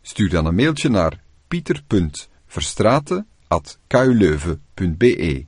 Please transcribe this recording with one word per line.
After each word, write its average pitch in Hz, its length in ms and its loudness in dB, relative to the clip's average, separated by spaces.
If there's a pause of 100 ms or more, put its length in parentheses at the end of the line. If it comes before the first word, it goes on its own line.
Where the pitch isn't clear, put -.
Stuur - 300 -2
dan 80 160 0
een 85 80 0
mailtje 147 340 0
naar 90 340 0 (260)
pieter 170 380 -6
punt 85 420 -2 (180)
verstraete 147 800 -2 (220)
at - 380 -4
k - 80 -6
u 127 220 4
leuven 78 460 2 (120)
punt 85 240 -2
b - 40 2
e. 76 460 0